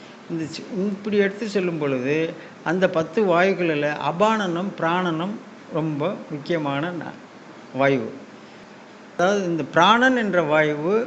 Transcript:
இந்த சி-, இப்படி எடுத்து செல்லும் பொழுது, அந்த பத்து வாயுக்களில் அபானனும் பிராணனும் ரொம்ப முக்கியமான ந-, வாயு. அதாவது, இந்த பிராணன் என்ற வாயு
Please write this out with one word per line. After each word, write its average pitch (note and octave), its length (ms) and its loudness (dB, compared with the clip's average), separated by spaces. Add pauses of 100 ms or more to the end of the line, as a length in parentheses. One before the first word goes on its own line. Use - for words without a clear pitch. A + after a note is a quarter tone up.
(300)
இந்த E3 140 -4
சி-, - 200 -10 (140)
இப்படி G3+ 380 -2
எடுத்து G3+ 320 0
செல்லும் F3+ 300 -2
பொழுது, D3 520 0 (340)
அந்த F3+ 240 2
பத்து D#3+ 360 0
வாயுக்களில் E3+ 680 2 (140)
அபானனும் F#3+ 640 0 (100)
பிராணனும் F3 540 0 (380)
ரொம்ப D#3+ 420 -2 (160)
முக்கியமான D3+ 600 -2
ந-, - 840 -14
வாயு. C3 340 2 (1080)
அதாவது, G3 280 2
இந்த E3+ 180 -2
பிராணன் A3 540 4
என்ற G3 260 2
வாயு D#3 640 2